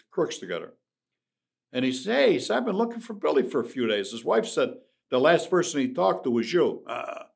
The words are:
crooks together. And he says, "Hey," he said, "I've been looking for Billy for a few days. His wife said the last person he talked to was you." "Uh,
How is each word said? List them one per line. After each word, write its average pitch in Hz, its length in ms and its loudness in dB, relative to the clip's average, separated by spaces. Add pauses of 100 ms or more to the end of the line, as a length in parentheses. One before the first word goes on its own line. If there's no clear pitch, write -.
(100)
crooks - 280 -2
together. 87 360 -8 (960)
And 127 140 -2
he 127 80 0
says, 127 140 -8
"Hey," 247 260 4
he 175 80 0
said, 208 160 -2
"I've 247 80 -2
been 208 120 -2
looking 233 240 -2
for - 140 -12
Billy 147 280 2
for - 180 -2
a 110 40 0
few 123 220 -4
days. 104 240 0
His 117 140 -10
wife 220 220 2
said 127 340 -2 (300)
the 123 100 2
last 156 300 4
person 160 300 2
he 127 120 -2
talked 175 320 0
to 135 60 0
was 117 220 0
you." 156 340 2
"Uh, - 380 -10 (120)